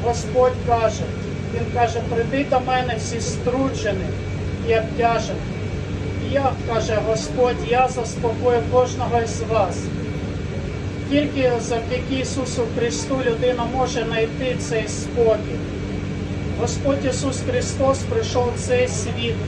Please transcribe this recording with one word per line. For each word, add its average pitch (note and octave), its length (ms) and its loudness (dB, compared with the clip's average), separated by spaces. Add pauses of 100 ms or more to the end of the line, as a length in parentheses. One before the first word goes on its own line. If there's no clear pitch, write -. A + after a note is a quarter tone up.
Господь B3 500 4 (140)
каже. A3+ 360 2 (520)
Він C#3+ 180 0
каже: A#3 360 2
«Прийди A#3+ 400 0
до C4 100 4
мене B3+ 380 0
всі - 240 -4
струджені A#3+ 840 0 (640)
і A3+ 60 6
обтяжені. A3 640 0 (880)
І - 40 0
я, — C4+ 180 4 (220)
каже G#3+ 340 2
Господь, — B3 480 2 (140)
я B3+ 180 6
заспокою A#3+ 720 0 (120)
кожного A#3+ 520 2
із A3 180 -4
вас». G#3+ 340 2 (1300)
Тільки C#4 420 2 (100)
завдяки B3 600 -2
Ісусу B3+ 400 -2 (160)
Христу A#3+ 480 0
людина A#3+ 380 2 (120)
може B3 300 0
знайти A3+ 540 0
цей A3 280 -2
спокій. - 720 2 (1040)
Господь C4+ 480 0
Ісус B3+ 400 -2
Христос C4 500 2
прийшов A#3 560 0
в - 40 -6
цей B3 280 2
світ. A#3+ 480 -2 (120)